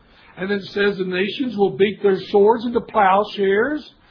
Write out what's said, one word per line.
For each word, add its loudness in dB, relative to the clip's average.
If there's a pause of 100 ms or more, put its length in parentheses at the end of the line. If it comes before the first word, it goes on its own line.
(360)
And -6
then -2
it -14
says -2
the -4
nations -4
will 0
beat 0
their 2
swords 2
into -2
plowshares 0 (180)